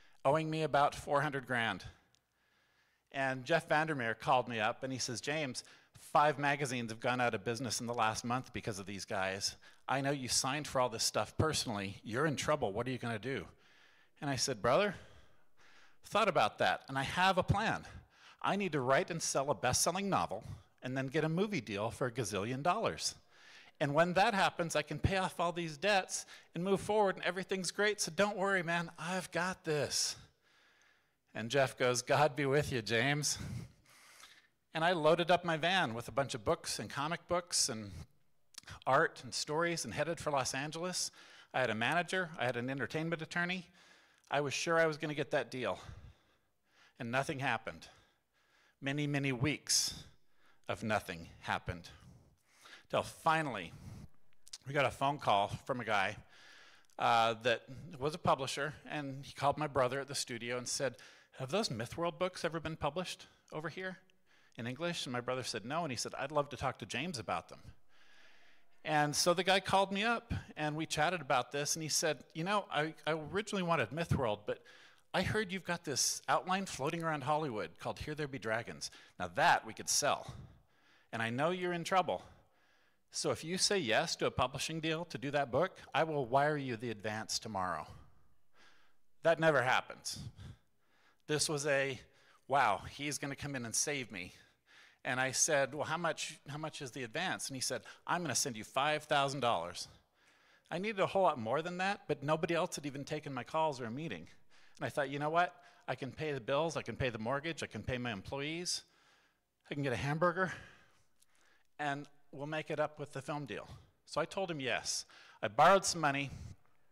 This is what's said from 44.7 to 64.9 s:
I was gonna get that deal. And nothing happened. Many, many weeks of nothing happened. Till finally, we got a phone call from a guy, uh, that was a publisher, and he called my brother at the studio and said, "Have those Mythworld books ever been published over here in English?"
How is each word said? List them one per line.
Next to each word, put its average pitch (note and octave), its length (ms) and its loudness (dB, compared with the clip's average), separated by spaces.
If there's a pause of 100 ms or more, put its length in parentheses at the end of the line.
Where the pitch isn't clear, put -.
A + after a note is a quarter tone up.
I E3 80 6
was D3+ 100 0
gonna D3+ 160 -4
get C#3+ 180 -4
that B2 200 0
deal. A2+ 280 -2 (1160)
And A#2 140 -8
nothing C#3 280 -2
happened. A2 480 -4 (920)
Many, C#3 240 -2
many C#3 260 0
weeks - 760 0 (600)
of G2+ 140 -4
nothing F#2+ 480 -2 (120)
happened. F2+ 480 -6 (1000)
Till - 140 0
finally, C#3+ 720 -2 (920)
we C#3 80 -10
got C#3+ 120 4
a A2+ 60 2
phone C#3 280 0
call G2+ 300 4 (160)
from B2 160 -4
a G#2+ 40 -8
guy, G2+ 300 2 (800)
uh, A#2 360 6 (100)
that A#2+ 200 2 (360)
was D3+ 160 -2
a F3 40 -8
publisher, C#3+ 540 0 (120)
and C#3 400 -8
he - 80 -16
called C#3 240 0
my D3+ 100 -2
brother C3+ 320 0
at C3+ 80 -8
the C3+ 80 -8
studio A#2+ 420 -4
and B2 100 -6
said, C3 280 -2 (420)
"Have B2+ 120 -8
those G3+ 200 0
Mythworld D3+ 480 -4
books F3+ 280 -4
ever D#3+ 140 -2
been D#3+ 180 -6
published D#3 500 -4 (240)
over D#3 180 -6
here F#3 300 -10 (560)
in A#2 100 -10
English?" E3 400 -4